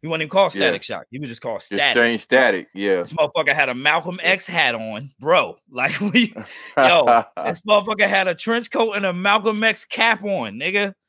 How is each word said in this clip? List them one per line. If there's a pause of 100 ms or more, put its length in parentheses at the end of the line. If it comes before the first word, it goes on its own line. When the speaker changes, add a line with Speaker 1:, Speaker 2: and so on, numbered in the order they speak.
Speaker 1:
He
wasn't
even
called
Speaker 2:
Yeah.
Speaker 1:
Static
Shock.
He
was
just
called
Speaker 2:
Just
Speaker 1:
Static.
Speaker 2:
Shane
Static,
yeah.
Speaker 1:
This
motherfucker
had
a
Malcolm
X
hat
on, (100)
bro.
<laughs>
Like,
we, (220)
Speaker 2:
<laughs>
Speaker 1:
yo, (200)
this
motherfucker
had
a
trench
coat
and
a
Malcolm
X
cap
on,
nigga. (140)